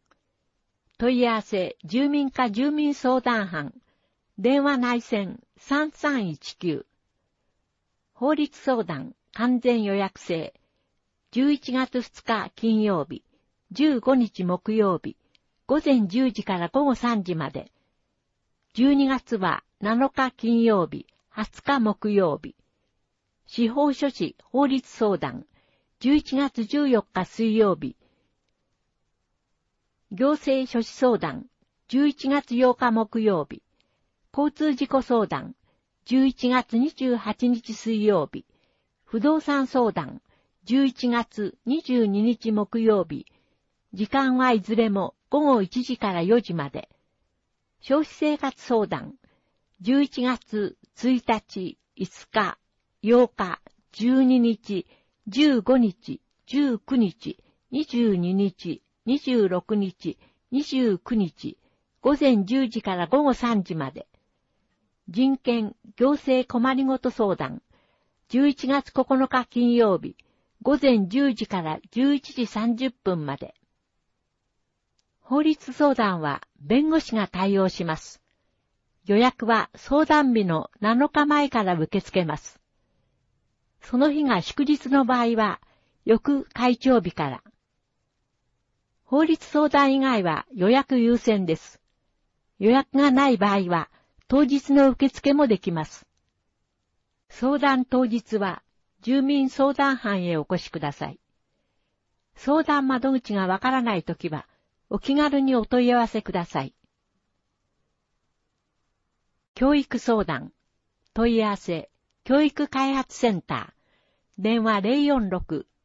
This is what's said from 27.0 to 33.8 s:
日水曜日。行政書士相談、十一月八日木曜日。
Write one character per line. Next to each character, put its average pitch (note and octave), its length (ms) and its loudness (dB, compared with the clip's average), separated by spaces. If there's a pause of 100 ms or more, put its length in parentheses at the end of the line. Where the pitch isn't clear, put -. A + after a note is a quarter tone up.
日 - 220 -6
水 A3 320 -2
曜 G3+ 200 4
日。 D3 200 -10 (2250)
行 B3 220 0
政 C4+ 340 -2
書 A#3 160 -2
士 - 100 -14
相 B3 240 2
談、 D#3+ 300 -8 (400)
十 C#4 220 2
一 C4+ 200 -4
月 C4+ 320 -2
八 B3+ 140 6
日 B3 160 0
木 A3 320 0
曜 F#3 260 0
日。 - 140 -18 (680)